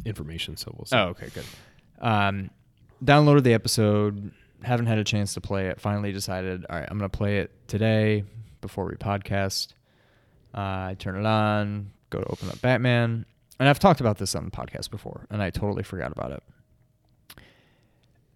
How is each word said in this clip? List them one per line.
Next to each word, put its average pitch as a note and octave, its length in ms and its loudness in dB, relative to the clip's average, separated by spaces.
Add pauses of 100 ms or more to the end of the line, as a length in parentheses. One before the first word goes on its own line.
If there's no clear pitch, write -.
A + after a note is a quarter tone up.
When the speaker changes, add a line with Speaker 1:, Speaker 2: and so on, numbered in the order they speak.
Speaker 1:
information, E2 520 -8
so - 200 -12
we'll - 100 -14
see. C3 100 2
Speaker 2:
Oh, F#2+ 120 4
okay, F2 260 -10
good. B1+ 100 -10 (560)
Um, G2+ 500 0 (540)
downloaded C#3+ 400 8
the A#2+ 100 6
episode. G#2 800 2 (320)
Haven't A#2+ 220 0
had A2+ 120 2
a G#2 60 0
chance G#2 300 -2
to F2+ 60 -10
play F#2+ 280 -2
it. - 120 -6
Finally G#2 320 -2
decided, F#2 560 -6
all E2+ 100 -6
right, D2 120 -8
I'm G#2 80 -6
gonna G2 100 -2
play G2+ 300 0
it F2+ 120 -2 (180)
today G#2+ 560 2 (360)
before G2 260 -8
we - 100 -6
podcast. G2 760 -2 (800)
Uh, G2+ 60 -12 (320)
I F#2+ 80 -8
turn F#2 180 -6
it G#2 100 -2
on, G#2 680 0 (180)
go - 100 -4
to - 60 -4
open - 220 -6
up - 120 -10
Batman. A#2+ 640 2 (360)
And C3+ 80 6
I've C#3+ 100 6
talked F3+ 220 6
about A2 180 2
this - 160 -4
on D#2+ 100 -6
the F2 60 -10
podcast - 400 -10
before, - 400 -12
and G#2 100 -4
I F#2 100 0
totally G2+ 340 -2
forgot D2 260 -6
about C2+ 220 -6
it. - 100 -12 (1900)